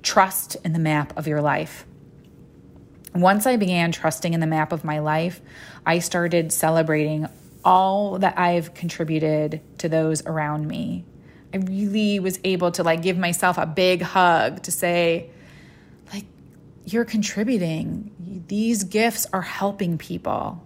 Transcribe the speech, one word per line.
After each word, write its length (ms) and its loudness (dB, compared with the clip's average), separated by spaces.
Trust 600 2
in 100 0
the 60 0
map 380 0
of 100 -6
your 140 0
life. 440 -2
Once 320 4
I 100 4
began 340 2
trusting 420 -2
in 60 0
the 80 2
map 240 0
of 120 -4
my 160 -4
life, 420 -2
I 140 2
started 520 0
celebrating 760 0
all 540 4
that 180 2
I've 360 0
contributed 880 -2
to 100 -2
those 360 0
around 420 -4
me. 360 -6
I 40 -4
really 600 0
was 240 -2
able 300 2
to, 100 -2
like, 180 2
give 160 0
myself 400 0
a 80 0
big 360 2
hug 600 2
to 80 -6
say, 600 0
like, 120 -10
"You're 200 0
contributing. 1400 -4
These 380 0
gifts 480 0
are 80 -2
helping 560 -2
people." 680 -6